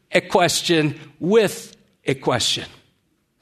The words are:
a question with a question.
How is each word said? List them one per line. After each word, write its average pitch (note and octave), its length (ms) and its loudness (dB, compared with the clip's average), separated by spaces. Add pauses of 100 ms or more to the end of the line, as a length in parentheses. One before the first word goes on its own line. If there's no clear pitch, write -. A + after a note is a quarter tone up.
(120)
a F3+ 80 2
question E3 800 0 (200)
with G3 560 0 (300)
a C#3 80 0
question. B2+ 520 -2 (760)